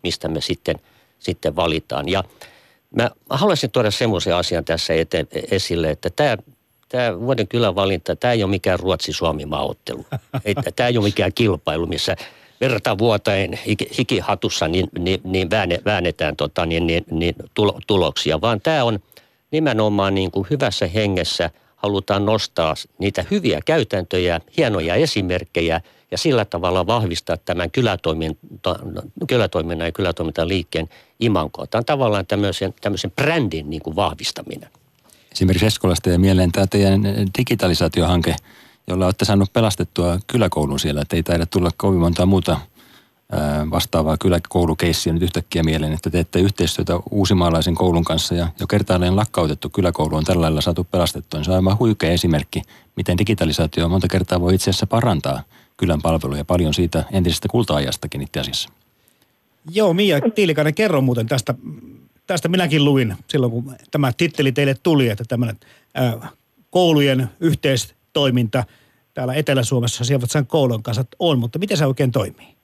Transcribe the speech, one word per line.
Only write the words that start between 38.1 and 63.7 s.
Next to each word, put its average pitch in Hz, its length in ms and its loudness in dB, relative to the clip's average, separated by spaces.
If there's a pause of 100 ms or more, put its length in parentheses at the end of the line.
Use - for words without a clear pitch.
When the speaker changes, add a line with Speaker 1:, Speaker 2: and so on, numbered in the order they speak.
Speaker 3:
jolla 92 180 0
olette 92 200 2
saanut 101 280 2
pelastettua 90 720 0
kyläkoulun 76 520 0
siellä, 73 240 -2
että 82 140 -2
ei 82 60 2
taida 85 240 0
tulla 87 300 0
kovin 95 240 2
montaa 87 260 2
muuta, 92 340 2 (720)
ää, 76 380 -2
vastaavaa 80 460 0
kyläkoulukeissiä 85 960 0
nyt 82 100 2
yhtäkkiä 87 400 -2
mieleen, 78 300 0
että - 180 -4
teette 87 300 0
yhteistyötä 90 580 0 (120)
uusimaalaisen 87 640 2
koulun 85 300 2
kanssa 85 300 0
ja 87 140 0 (120)
jo 90 60 -4
kertaalleen 92 500 2
lakkautettu 80 540 0
kyläkoulu 82 460 0
on 78 80 0
tällä 87 180 2
lailla 78 180 2
saatu 87 240 0
pelastettua. 82 540 -2
Niin 76 60 -4
se 82 60 -2
on 92 60 4
aivan 95 220 4
huikea 107 320 2
esimerkki, 80 520 0 (340)
miten 90 220 0
digitalisaatio 85 720 0
monta 90 200 2
kertaa 92 320 0
voi 87 140 4
itse 95 160 2
asiassa 104 160 0
parantaa 90 560 0 (340)
kylän 80 260 0
palveluja 73 420 0
paljon 87 300 2
siitä - 380 0
entisestä - 360 0
kulta-ajastakin 117 760 -2
itse - 180 -8
asiassa. 65 280 -6 (1040)
Speaker 2:
Joo, 185 240 2
Mia 180 260 4 (140)
Tiilikainen, 151 400 2
kerro 190 260 2
muuten 120 260 2
tästä. 131 280 -2 (720)
Tästä 175 220 -2
minäkin 160 360 2
luin 131 320 4 (120)
silloin, 123 240 2
kun 123 220 -6 (160)